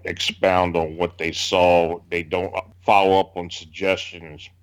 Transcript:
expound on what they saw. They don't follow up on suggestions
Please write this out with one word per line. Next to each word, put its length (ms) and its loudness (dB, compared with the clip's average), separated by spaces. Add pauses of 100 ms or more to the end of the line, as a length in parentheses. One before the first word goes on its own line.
expound 720 0
on 220 -2
what 200 -4
they 140 -6
saw. 800 2
They 120 -4
don't 320 -6 (280)
follow 360 4
up 200 -2
on 120 -10
suggestions 1000 -8 (140)